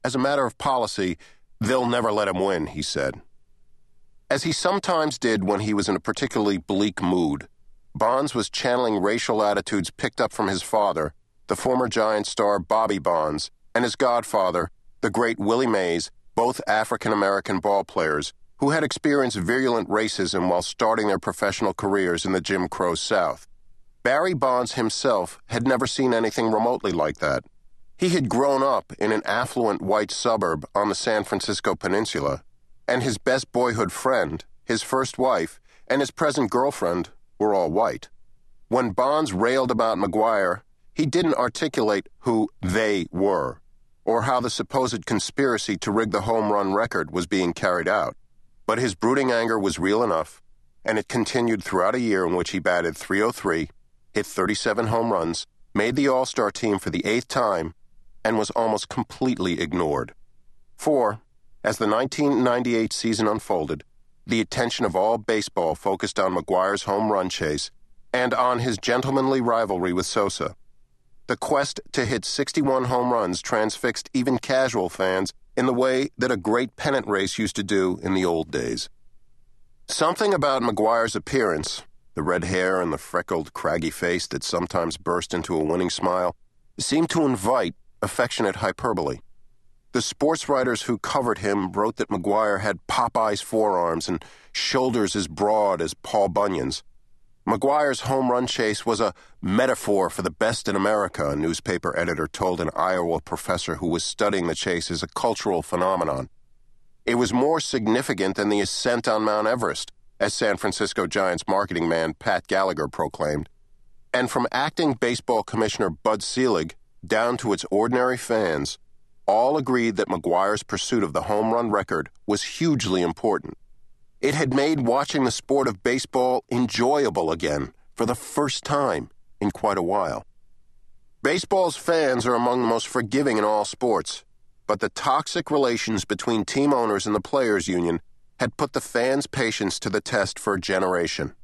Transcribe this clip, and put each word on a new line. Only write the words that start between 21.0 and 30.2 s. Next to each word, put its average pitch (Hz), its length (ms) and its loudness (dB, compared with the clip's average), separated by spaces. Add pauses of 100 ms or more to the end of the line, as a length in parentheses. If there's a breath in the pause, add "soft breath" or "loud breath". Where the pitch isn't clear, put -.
their 98 100 2
professional 98 560 -2
careers 95 500 0
in 92 100 -2
the 92 80 2
Jim 90 260 0
Crow 87 260 -2
South. 82 540 -2 (560)
Barry 156 300 2
Bonds 123 400 0
himself 110 640 0 (120)
had 117 180 -2
never 127 180 2
seen 127 260 0
anything 113 400 2
remotely 110 400 0
like 76 260 0
that. 69 260 0 (540)
He 185 120 2
had 151 200 2
grown 135 340 2
up 135 340 0
in 104 140 0
an 110 140 0
affluent 113 540 0
white 104 300 0
suburb 92 640 0